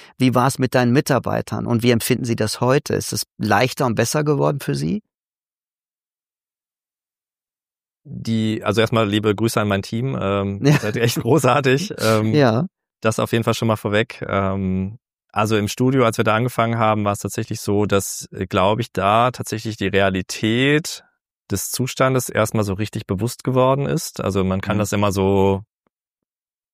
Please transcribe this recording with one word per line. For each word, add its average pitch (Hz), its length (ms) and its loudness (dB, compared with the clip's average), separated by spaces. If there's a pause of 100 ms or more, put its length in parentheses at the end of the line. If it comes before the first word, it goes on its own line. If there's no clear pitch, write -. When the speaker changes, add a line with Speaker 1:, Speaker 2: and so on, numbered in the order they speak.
(180)
Speaker 1:
Wie 127 180 2
war 123 120 4
es - 120 -2
mit 127 160 0
deinen 123 160 4
Mitarbeitern 117 760 0
und 113 180 0
wie 123 80 6
empfinden 120 340 0
sie 117 100 -2
das 107 240 -2
heute? 131 360 2
Ist - 180 -4
es 110 100 -4 (140)
leichter 117 480 0
und 110 100 -2
besser 131 300 0
geworden 147 340 0
für 143 160 -4
sie? 160 280 -4 (3000)
Speaker 2:
Die, 113 600 -4
also 107 180 2
erstmal 113 260 2
liebe 107 260 2
Grüße 110 280 0
an 104 80 -2
mein 98 140 0
Team. 123 360 -6
Ähm, 98 440 -2
Speaker 1:
Ja. 143 100 6
Speaker 2:
ihr 139 60 4
seid 107 180 -4
echt 117 240 0
großartig. 131 760 2
Speaker 1:
<laughs> - 20 -12
Speaker 2:
Ähm, 110 360 2
Speaker 1:
Ja. 135 320 4 (340)
Speaker 2:
das 110 200 0
auf 113 120 -2
jeden 113 140 0
Fall 113 80 2
schon 117 160 0
mal 110 80 2
vorweg. 107 500 -2
Ähm, 95 720 -2 (340)
also 107 240 0
im 104 120 0
Studio, 131 360 2
als 113 140 2
wir 117 60 0
da 107 120 2
angefangen 117 420 0
haben, 107 280 2
war 101 80 2
es - 60 -6
tatsächlich 107 420 -6
so, 104 240 0
dass, - 460 -2
äh, 95 160 -6
glaube 104 340 2
ich, - 100 -8
da 110 400 2
tatsächlich 110 460 -8
die 95 100 -2
Realität 110 1160 0 (480)
des - 180 -4
Zustandes 131 600 -2
erstmal 110 340 0
so 98 100 -2
richtig 107 340 -6
bewusst 104 360 -4
geworden 131 420 2
ist. 147 340 -4
Also 95 240 0
man 95 180 0
kann 101 160 -2
Speaker 1:
Mhm. - 20 0
Speaker 2:
das 104 140 -2
immer 104 180 2
so 98 520 2 (1120)